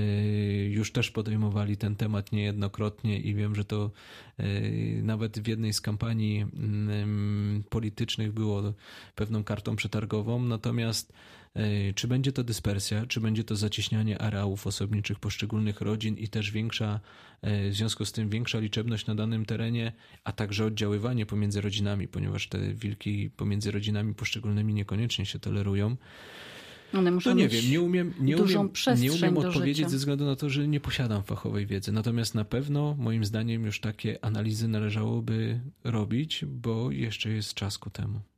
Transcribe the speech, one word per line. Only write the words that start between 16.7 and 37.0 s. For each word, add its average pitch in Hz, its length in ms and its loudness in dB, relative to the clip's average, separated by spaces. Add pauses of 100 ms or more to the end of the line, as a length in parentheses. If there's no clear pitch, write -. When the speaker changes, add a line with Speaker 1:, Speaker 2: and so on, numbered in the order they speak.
Speaker 1:
e, 101 280 0
w 101 40 0
związku 107 300 0
z - 80 -4
tym 110 160 -2
większa 113 300 -2
liczebność 110 480 -2
na 110 80 0
danym 110 320 0
terenie, 113 460 -2 (320)
a 110 80 -4
także 104 320 0
oddziaływanie 107 600 0
pomiędzy 101 340 0
rodzinami, 101 480 0
ponieważ 98 400 -2
te 98 100 -4 (160)
wilki 104 640 -4
pomiędzy 101 340 0
rodzinami 104 440 0
poszczególnymi 104 600 0
niekoniecznie 101 520 0
się - 120 -6
tolerują. 101 580 0 (1000)
Speaker 2:
One 185 160 6
muszą 180 200 4
Speaker 1:
To - 60 6
nie 180 80 8
Speaker 2:
mieć 113 80 4
Speaker 1:
wiem, 117 180 4
nie 151 100 6
umiem, 175 400 2
nie 139 160 4
Speaker 2:
dużą 190 240 6
Speaker 1:
umiem, 202 120 2
Speaker 2:
przestrzeń 131 380 4
Speaker 1:
nie 160 60 4
umiem 170 180 4
Speaker 2:
do - 60 4
Speaker 1:
odpowiedzieć 143 360 2
Speaker 2:
życia. 156 120 2
Speaker 1:
ze 143 80 2
względu 143 300 0
na 135 100 2
to, 147 140 -2
że 143 180 2
nie 147 120 2
posiadam 110 420 0
fachowej 104 440 -2
wiedzy. 98 260 -2
Natomiast 113 420 2
na 107 100 2
pewno, 143 540 0
moim 113 260 2
zdaniem, 113 400 0
już 104 160 -2
takie - 440 -4
analizy 107 440 0
należałoby 113 920 0 (240)
robić, 117 640 0
bo 117 420 -2
jeszcze 117 400 -2